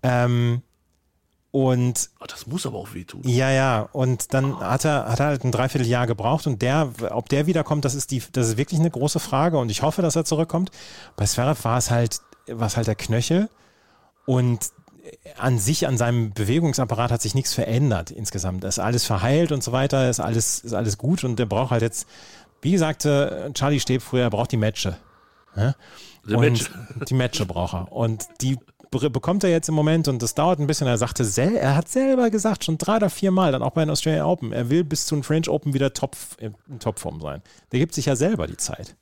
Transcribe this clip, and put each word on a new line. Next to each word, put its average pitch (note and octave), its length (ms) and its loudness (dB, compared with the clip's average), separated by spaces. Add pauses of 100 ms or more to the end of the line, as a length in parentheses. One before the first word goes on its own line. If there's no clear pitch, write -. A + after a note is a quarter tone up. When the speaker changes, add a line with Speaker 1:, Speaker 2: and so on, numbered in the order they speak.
Speaker 1:
Ähm, B2 600 2 (880)
und B2+ 580 2 (120)
Speaker 2:
Ah, - 60 -18
das - 200 -16
muss D3 180 -6
aber A2+ 140 -6
auch G#2+ 160 -14
wehtun. F#2 300 -12
Speaker 1:
Ja, B2+ 260 2
ja, C3 300 4 (120)
und B2+ 400 -2
dann C3+ 280 0
hat A#2+ 260 0
er, C#3+ 200 0
hat A2+ 140 0
er C#3 60 2
halt C#3 180 -2
ein B2+ 80 0
Dreivierteljahr B2 540 0
gebraucht A#2 400 0
und B2 160 -2
der, C3+ 280 2 (200)
ob A#2+ 180 -4
der C#3+ 180 2
wiederkommt, D#3 380 0
das C3+ 100 0
ist C#3 180 -6
die, B2+ 100 -2 (100)
das A#2+ 160 2
ist A2 80 0
wirklich C#3+ 240 0
eine E3 100 4
große D3 300 -2
Frage D#3 380 0
und A#2+ 120 0
ich G2+ 120 -2
hoffe, D3+ 180 0
dass D#3+ 160 2
er E3 80 0
zurückkommt. E3 460 0 (460)
Bei G2+ 100 0
Zverev C3 380 0
war A#2 120 2
es A#2+ 140 0
halt, A#2+ 300 0 (260)
war A#2 220 -4
es - 100 -2
halt A2+ 80 0
der A2 80 0
Knöchel E3 560 0 (760)
und B2 440 2 (680)
an B2 220 2
sich, B2+ 300 0
an B2 100 0
seinem A#2 340 2
Bewegungsapparat A#2+ 760 0
hat A#2 100 0
sich - 140 -4
nichts C3 180 0
verändert A2+ 600 0
insgesamt. F#2 520 -4
Da G2 40 -2
ist G2 100 -4
alles A2+ 260 0
verheilt C3 460 2
und C#3 140 -2
so A#2+ 80 -4
weiter, C3 360 2
ist A#2+ 120 0
alles, A2+ 400 -2
ist A#2 120 -10
alles G#2 260 -2
gut D#3+ 260 0
und B2 140 -2
der A#2+ 80 2
braucht A2 260 0
halt A#2 100 2
jetzt, - 240 -4 (560)
wie F3+ 160 2
sagte C#3+ 760 0
Charlie C#3 260 0
Steb B2+ 220 0
früher, B2+ 200 0
er A#2+ 80 2
braucht G#2+ 220 -2
die B2 40 0
Matche. G#2+ 400 0 (600)
Ja? A2+ 180 2 (540)
Speaker 2:
Die G#2 60 0
Speaker 1:
Und A#2+ 180 6
Speaker 2:
Matche. A2+ 180 -2 (380)
Speaker 1:
die C3 60 -2
Matche B2 320 0
braucht F2 280 -4
er. F2+ 160 -6
Und A2+ 360 -2 (160)
die C3 160 0 (320)
br-, C3 180 0
bekommt E3+ 340 0
er G3 80 4
jetzt E3 200 2
im D#3 40 0
Moment D#3 340 4
und B2+ 140 0
das A2+ 120 -2
dauert E3 240 2
ein D3 80 0
bisschen. D3 200 0
Er A#2+ 120 2
sagte A#2+ 260 0
sel-, B2 320 2
er C#3 180 2
hat D#3+ 140 0
selber C4 400 2
gesagt, G#3+ 360 0
schon D#3+ 120 0
drei G#3 200 0
oder G#3 120 2
vier F#3+ 220 0
Mal, F#3 220 4
dann C3 100 0
auch - 80 0
bei E3 120 0
den D3+ 80 0
Australian D#3 360 0
Open, D#3 260 -2
er A#2+ 160 -2
will E3 160 2
bis D3+ 220 -4
zum D3 160 0
French D#3+ 260 0
Open D3 240 -2
wieder C3+ 220 0
top, - 200 -4 (240)
in G#2+ 160 -10 (240)
Topform D#2+ 440 -6
sein. D2+ 180 -8 (320)
Der B2+ 60 0
gibt E3 160 0
sich D#3 100 -2
ja C#3+ 120 2
selber C#3+ 300 0
die E2 120 -10
Zeit. - 440 -8